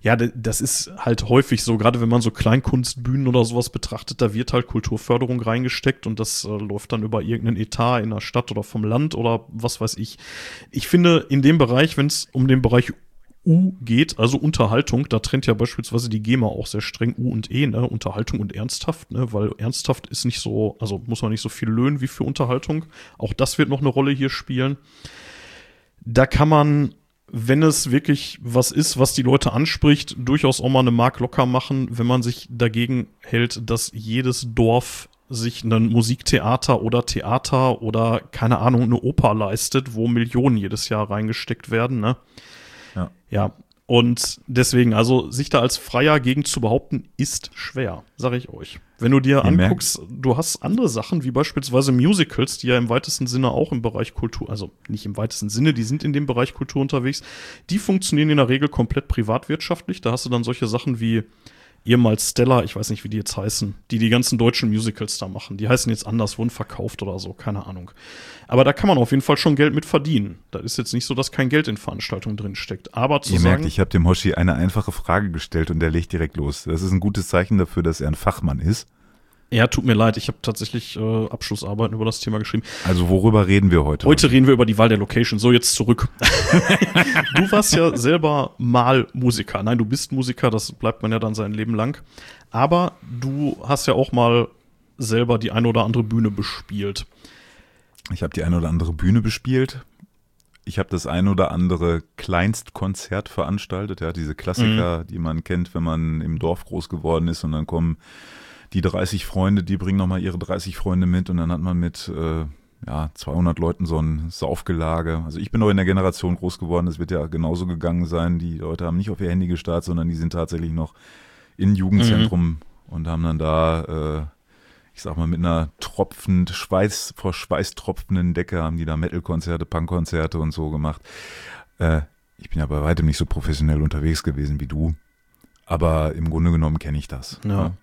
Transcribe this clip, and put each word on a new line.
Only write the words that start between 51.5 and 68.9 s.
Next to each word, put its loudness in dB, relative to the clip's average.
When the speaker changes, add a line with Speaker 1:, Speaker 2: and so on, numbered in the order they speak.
Speaker 1:
Musicals, 2
die -8
ja 4
im 0
weitesten -2
Sinne 0
auch 0
im -4
Bereich -4
Kultur, -6
also -8
nicht -8
im -8
weitesten -6
Sinne, 2
die -2
sind -4
in -2
dem -2
Bereich -2
Kultur -4
unterwegs, -4
die -2
funktionieren 2
in 4
der 4
Regel 2
komplett -2
privatwirtschaftlich. -4
Da -2
hast -4
du -6
dann 0
solche -2
Sachen -2
wie 0
ehemals 4
Stella, 4
ich -8
weiß -6
nicht, -6
wie -10
die -4
jetzt -6
heißen, -4
die 0
die 4
ganzen 2
deutschen 2
Musicals -2
da -8
machen. -12
Die -4
heißen -6
jetzt -4
anders, -4
wurden -4
verkauft -12
oder -8
so, -12
keine -8
Ahnung. -16
Aber 4
da 4
kann 0
man 6